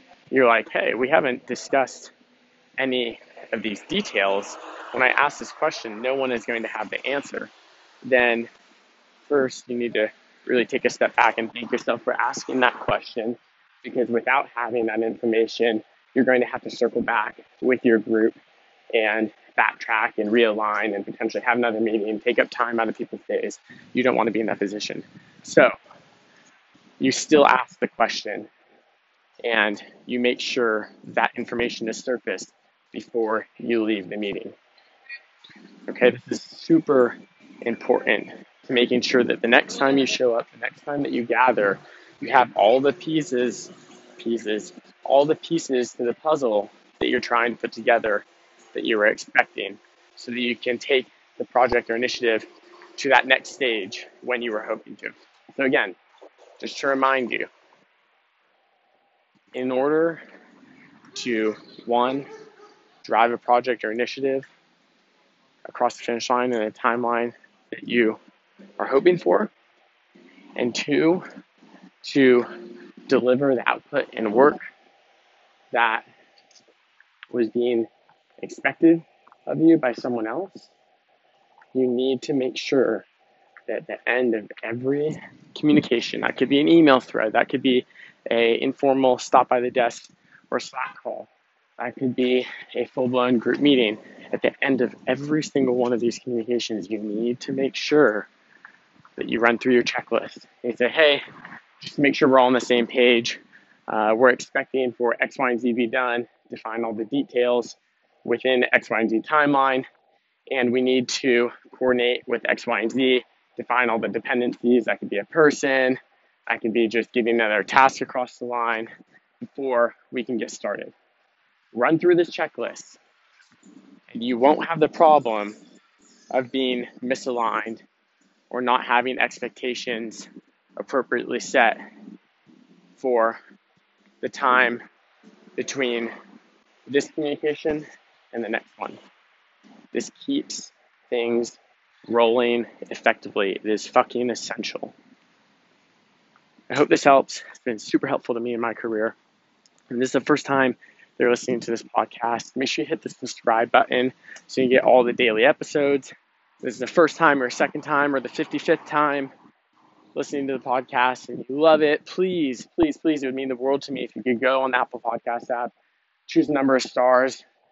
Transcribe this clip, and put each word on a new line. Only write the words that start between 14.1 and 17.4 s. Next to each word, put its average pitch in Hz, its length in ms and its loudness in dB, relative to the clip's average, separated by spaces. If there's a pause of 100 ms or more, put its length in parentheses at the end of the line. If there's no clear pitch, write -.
having 117 320 -4
that 110 160 -2
information, 113 840 0 (300)
you're 127 100 4
going 127 160 4
to 120 60 0
have 123 160 -10
to 120 80 -12
circle 120 320 -2
back 117 360 -2 (220)